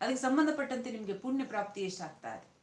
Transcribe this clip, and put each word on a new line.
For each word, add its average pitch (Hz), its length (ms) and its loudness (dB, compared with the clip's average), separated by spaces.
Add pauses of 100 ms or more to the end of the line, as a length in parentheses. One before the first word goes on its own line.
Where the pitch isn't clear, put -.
ಅದಕ್ಕೆ 254 220 0
ಸಂಬಂಧಪಟ್ಟಂತೆ 269 680 4
ನಿಮಗೆ 208 240 -4
ಪುಣ್ಯ 262 300 0
ಪ್ರಾಪ್ತಿ 202 360 -4
ಎಷ್ಟು 180 240 -4
ಆಗ್ತಾ 117 300 -8
ಇದೆ, - 140 -14 (140)